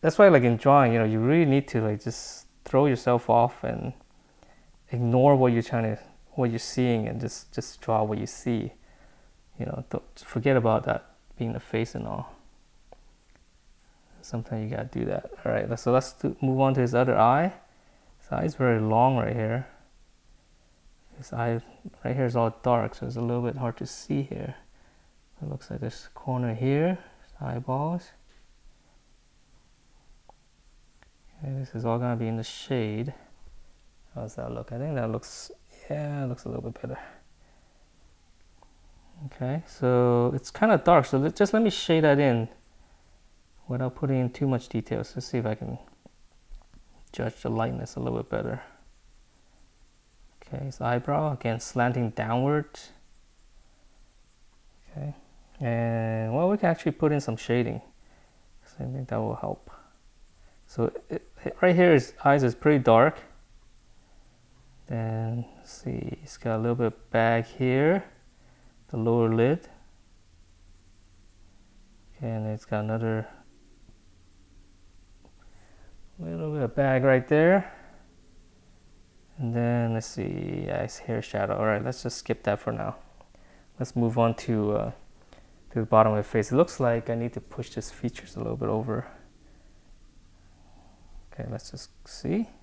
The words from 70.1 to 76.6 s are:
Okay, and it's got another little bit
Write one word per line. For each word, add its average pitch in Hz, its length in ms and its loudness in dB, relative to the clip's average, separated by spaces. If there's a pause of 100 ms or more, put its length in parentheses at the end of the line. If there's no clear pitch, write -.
Okay, 117 120 -8
and 110 180 -4
it's 107 180 -8
got 107 180 -4
another 110 440 -2 (3000)
little 165 320 -8
bit 151 100 -4